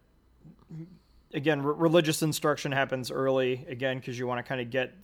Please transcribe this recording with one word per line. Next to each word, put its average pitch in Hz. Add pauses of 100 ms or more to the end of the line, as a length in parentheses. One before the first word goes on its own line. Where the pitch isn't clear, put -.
(1300)
again, 147
re-, 147
religious 160
instruction 147
happens 131
early, 131
again, 131
'cause 123
you 127
wanna 123
kinda 127
get 127